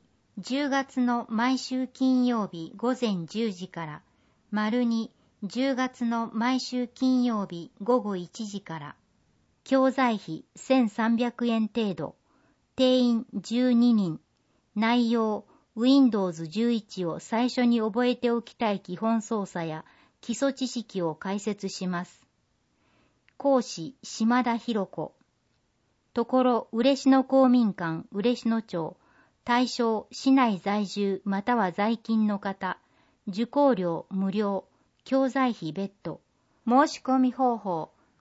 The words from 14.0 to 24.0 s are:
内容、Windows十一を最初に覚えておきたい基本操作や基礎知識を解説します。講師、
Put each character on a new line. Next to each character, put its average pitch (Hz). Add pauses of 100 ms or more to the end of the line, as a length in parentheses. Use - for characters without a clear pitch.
内 226
容、 220 (300)
Windows 214
十 214
一 208
を 160
最 240
初 247
に 233
覚 220
え 247
て 247
お 233
き -
た 226
い 196
基 180
本 226
操 208
作 170
や 156 (360)
基 -
礎 269
知 262
識 214
を 160
解 196
説 202
し 185
ま 180
す。 - (1120)
講 269
師、 -